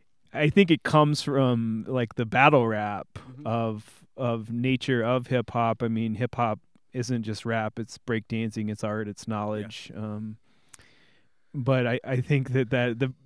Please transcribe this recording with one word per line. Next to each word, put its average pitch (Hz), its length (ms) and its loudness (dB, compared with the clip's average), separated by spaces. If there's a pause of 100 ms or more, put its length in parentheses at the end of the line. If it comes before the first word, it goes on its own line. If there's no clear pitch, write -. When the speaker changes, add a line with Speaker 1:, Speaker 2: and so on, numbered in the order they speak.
(340)
Speaker 1:
I 151 160 2
think 185 220 6
it 156 100 4
comes 151 400 4
from, 120 640 0
like, 123 280 -4
the 120 100 -2
battle 127 420 6
rap 104 460 -2
Speaker 2:
Mm-hmm. 131 320 -16
Speaker 1:
of, 113 600 -4 (120)
of 117 340 -2
nature 123 520 0
of 123 240 0
hip 123 240 -2
hop. 113 320 0
I 117 60 0
mean, 113 260 -2
hip 120 180 -4
hop 113 260 -2 (320)
isn't 123 300 -4
just 107 240 -6
rap, 113 320 -2
it's 113 220 -10
breakdancing, 110 720 -4
it's 104 120 -8
art, 107 240 -4
it's - 200 -12
Speaker 2:
Yeah. 113 80 -4
Speaker 1:
knowledge. 107 600 -6
Um, 107 420 -10 (1160)
but 127 320 0
I, 120 200 0
I 127 160 -2
think 131 320 0
that, 127 160 0
that 123 300 0
the, 131 140 -2 (120)